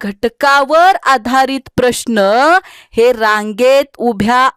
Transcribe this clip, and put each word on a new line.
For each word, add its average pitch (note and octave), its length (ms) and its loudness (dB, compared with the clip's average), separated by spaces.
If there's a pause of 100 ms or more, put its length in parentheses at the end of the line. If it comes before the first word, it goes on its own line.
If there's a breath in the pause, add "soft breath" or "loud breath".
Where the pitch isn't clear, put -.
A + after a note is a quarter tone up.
घटकावर C#4 1040 0
आधारित C4 720 -2
प्रश्न A#3+ 420 -2 (720 loud breath)
हे A#3+ 200 2
रांगेत A3 720 0 (140)
उभ्या A#3+ 580 0